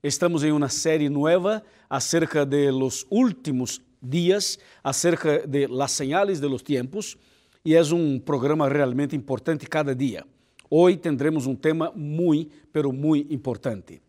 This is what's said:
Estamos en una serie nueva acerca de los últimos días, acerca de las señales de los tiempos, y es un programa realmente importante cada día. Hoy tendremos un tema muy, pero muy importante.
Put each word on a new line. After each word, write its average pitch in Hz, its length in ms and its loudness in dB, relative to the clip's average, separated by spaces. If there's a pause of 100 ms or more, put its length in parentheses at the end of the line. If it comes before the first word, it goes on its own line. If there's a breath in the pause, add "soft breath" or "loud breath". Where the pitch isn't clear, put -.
Estamos 151 420 0
en 151 80 2
una 147 160 0
serie 156 400 0
nueva 175 540 0 (260 soft breath)
acerca 151 560 0
de 143 260 2
los 131 380 -2
últimos 160 720 0 (220)
días, 175 580 0 (220 soft breath)
acerca 156 560 0
de 139 280 0
las 127 260 -2
señales 160 500 0
de 143 80 0
los 127 120 -4
tiempos, 135 540 -4 (480 soft breath)
y 156 80 2
es 165 180 6
un 151 320 0
programa 143 460 0
realmente 139 480 0
importante 156 500 -4
cada 143 280 -2
día. 120 320 -4 (420 soft breath)
Hoy 175 300 6
tendremos 147 480 -2
un 131 100 -4
tema 160 380 0
muy, 156 560 0 (200 loud breath)
pero 143 220 -2
muy 147 380 0
importante. 113 800 -8